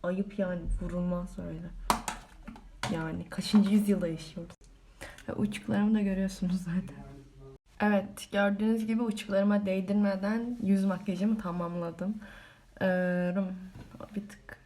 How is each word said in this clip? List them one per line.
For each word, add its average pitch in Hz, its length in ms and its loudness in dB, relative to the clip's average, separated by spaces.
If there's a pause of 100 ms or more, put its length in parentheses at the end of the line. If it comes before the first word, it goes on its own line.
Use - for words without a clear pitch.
ayıp 190 360 -4
yani, 180 240 -2 (180)
vurulmaz 180 580 -4
öyle. 170 320 -8 (1200)
Yani 165 380 -4
kaçıncı 196 400 4
yüzyılda 202 380 4
yaşıyoruz. 165 480 -8 (720)
Ve - 40 -6
uçuklarımı 208 640 2
da 214 60 4
görüyorsunuz 190 640 0
zaten. - 420 -4 (760)
Evet, 208 520 2
gördüğünüz 214 540 2
gibi 226 160 2
uçuklarıma 202 640 2
değdirmeden 202 960 2
yüz 196 220 4
makyajımı 196 540 2
tamamladım. 175 800 -4 (640)
Ee, 180 520 2 (840)
bir 202 120 -6
tık - 380 -18